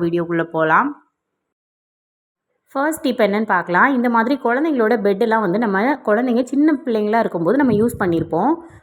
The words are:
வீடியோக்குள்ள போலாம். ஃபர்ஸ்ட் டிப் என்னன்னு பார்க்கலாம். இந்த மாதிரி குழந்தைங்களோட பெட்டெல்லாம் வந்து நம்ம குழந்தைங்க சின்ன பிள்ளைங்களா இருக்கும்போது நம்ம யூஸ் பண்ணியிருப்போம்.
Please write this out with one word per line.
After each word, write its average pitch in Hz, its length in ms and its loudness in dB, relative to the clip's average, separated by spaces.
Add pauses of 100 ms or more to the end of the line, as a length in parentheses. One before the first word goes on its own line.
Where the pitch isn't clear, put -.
வீடியோக்குள்ள 170 460 -2
போலாம். 165 400 2 (1800)
ஃபர்ஸ்ட் 302 300 -2
டிப் 254 200 -2
என்னன்னு 208 260 0
பார்க்கலாம். 180 440 2
இந்த 247 160 0
மாதிரி 233 240 2 (100)
குழந்தைங்களோட 247 580 0
பெட்டெல்லாம் 214 420 0
வந்து 185 140 0
நம்ம 202 240 0 (220)
குழந்தைங்க 233 400 0
சின்ன 294 280 0 (120)
பிள்ளைங்களா 220 380 0
இருக்கும்போது 214 380 0
நம்ம 254 140 2
யூஸ் 226 260 0
பண்ணியிருப்போம். 165 520 -2 (300)